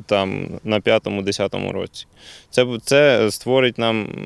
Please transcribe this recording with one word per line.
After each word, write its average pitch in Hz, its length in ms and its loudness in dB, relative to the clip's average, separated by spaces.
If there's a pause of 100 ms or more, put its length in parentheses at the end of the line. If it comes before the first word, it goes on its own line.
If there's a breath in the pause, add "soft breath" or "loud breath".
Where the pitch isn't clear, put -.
там 98 420 -2 (160)
на 107 160 0
п'ятому, 104 420 0
десятому 98 500 -4
році. 95 340 -10 (440 soft breath)
Це 127 160 2
б-, 120 180 -4
це 131 480 4
створить 127 460 0
нам, 113 300 0 (180)